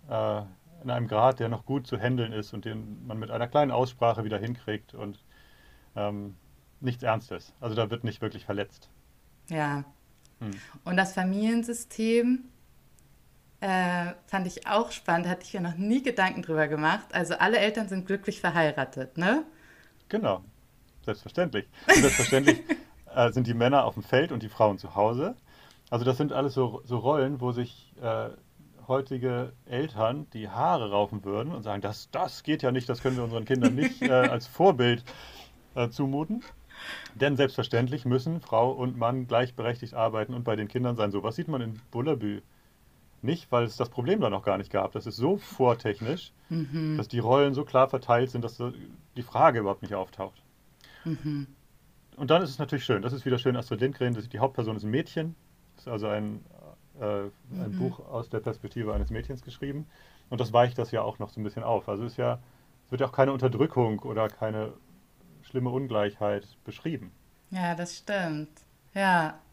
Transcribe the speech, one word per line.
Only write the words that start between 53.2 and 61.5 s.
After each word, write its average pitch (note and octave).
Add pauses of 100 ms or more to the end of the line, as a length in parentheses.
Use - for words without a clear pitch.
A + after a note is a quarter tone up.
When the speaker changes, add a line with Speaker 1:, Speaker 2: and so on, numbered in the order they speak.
Speaker 1:
wieder B2
schön, B2
Astrid A#2
Lindgren, B2+
das, A2
die G#2
Hauptperson A2+
ist G2+
ein G#2+
Mädchen, D#3+ (420)
ist -
also A2
ein, G#2+ (540)
äh, G#2 (340)
ein A#2
Speaker 2:
Mhm. -
Speaker 1:
Buch B2+
aus A#2
der A2
Perspektive A2
eines G2+
Mädchens A#2+
geschrieben. C#3 (420)
Und A#2+
das A2
weicht B2
das A#2
ja A2
auch A2
noch G#2
so -
ein A2
bisschen G#2